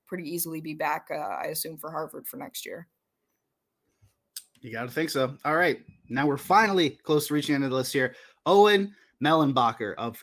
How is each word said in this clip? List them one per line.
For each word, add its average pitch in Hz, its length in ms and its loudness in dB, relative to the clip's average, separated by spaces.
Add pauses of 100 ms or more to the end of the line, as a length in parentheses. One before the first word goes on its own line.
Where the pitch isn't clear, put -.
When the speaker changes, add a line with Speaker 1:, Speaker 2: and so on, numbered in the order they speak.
Speaker 1:
pretty 180 220 -10
easily 165 320 -6
be 156 140 -10
back, 156 360 -4
uh, 156 40 -6
I 147 320 -8
assume, 160 320 -8
for 156 120 -12
Harvard 156 380 -10
for - 80 -16
next - 300 -12
year. - 220 -14 (1700)
Speaker 2:
You 113 120 -16
gotta 117 180 -8
think 156 200 -4
so. 135 340 -2
All 151 120 0
right, 170 240 2 (280)
now 135 180 -2
we're 139 100 2
finally 190 540 4
close 151 380 0
to 147 60 -2
reaching 147 200 0
the - 20 4
end 139 80 0
of 131 60 -2
the 131 60 0
list 127 160 -2
here. 127 220 0 (300)
Owen 202 500 6 (280)
Mellenbacher 127 760 2
of, 117 260 -8